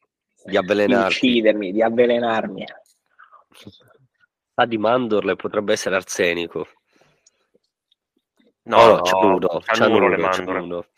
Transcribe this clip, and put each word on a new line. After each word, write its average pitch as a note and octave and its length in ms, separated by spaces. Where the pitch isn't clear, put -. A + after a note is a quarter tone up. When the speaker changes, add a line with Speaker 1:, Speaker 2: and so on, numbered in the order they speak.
Speaker 1:
Di F#2+ 120
avvelenarti. G2 680
Speaker 2:
incidermi, G#2+ 460
di A2 100
avvelenarmi. A#2 840
Speaker 1:
Sa B2 120
di A#2 120
mandorle, G#2+ 580
potrebbe G2+ 360
essere F#2+ 240
arsenico. E2+ 680
Speaker 3:
No, A2+ 120
Speaker 1:
Oh, A2+ 200
Speaker 3:
no, F2 60
Speaker 1:
cianuro, F#2 600
Speaker 3:
cianuro, A2 460
le F#2+ 80
Speaker 1:
cianuro, F#2+ 120
Speaker 3:
mandorle. F#2 320
Speaker 1:
cianuro. F2 260